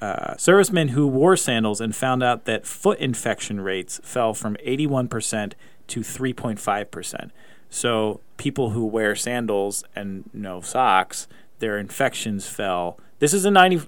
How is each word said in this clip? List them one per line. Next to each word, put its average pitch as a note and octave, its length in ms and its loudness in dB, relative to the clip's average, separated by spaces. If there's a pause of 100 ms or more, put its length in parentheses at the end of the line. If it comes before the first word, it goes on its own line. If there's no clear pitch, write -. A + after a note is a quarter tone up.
uh, - 340 -6
servicemen F3+ 540 6
who C#3+ 180 2
wore D3 300 6
sandals A2 420 0
and A2+ 160 -4
found C3 260 0
out B2 240 2
that A2 200 -2
foot - 340 0
infection A2 640 -4
rates F#2+ 420 -6
fell A2+ 300 0
from G#2 280 -6
eighty-one C3+ 460 0
percent G#2+ 480 -4 (320)
to A2+ 160 -6
three B2+ 300 -4
point A2 260 -4
five G2+ 320 -2
percent. - 400 -10 (400)
So A2 480 0 (180)
people C3+ 340 -2
who A#2 120 -2
wear G#2+ 320 2
sandals G#2 680 -2 (120)
and G2 380 -8
no F#2+ 260 -10
socks, F#2+ 680 2 (320)
their G#2+ 180 -2
infections G#2 720 -4
fell. F2+ 500 -4 (220)
This D3 120 4
is F#3+ 140 2
in G3+ 80 4
ninety, F#3 340 8